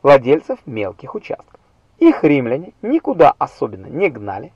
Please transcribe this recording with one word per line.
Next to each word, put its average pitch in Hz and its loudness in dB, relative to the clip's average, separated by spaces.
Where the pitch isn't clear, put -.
владельцев 143 2
мелких 107 -10
участков. - -14
Их 330 4
римляне 143 0
никуда 233 0
особенно 107 -8
не 175 -4
гнали 107 -12